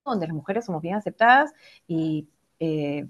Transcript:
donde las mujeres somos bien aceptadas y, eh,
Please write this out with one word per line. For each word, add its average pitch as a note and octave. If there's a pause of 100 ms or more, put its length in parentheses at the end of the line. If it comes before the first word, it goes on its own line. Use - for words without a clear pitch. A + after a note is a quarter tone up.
donde G#3+
las E3
mujeres G3+
somos D#3+
bien E3+
aceptadas A#3+ (340)
y, D#3+ (320)
eh, D3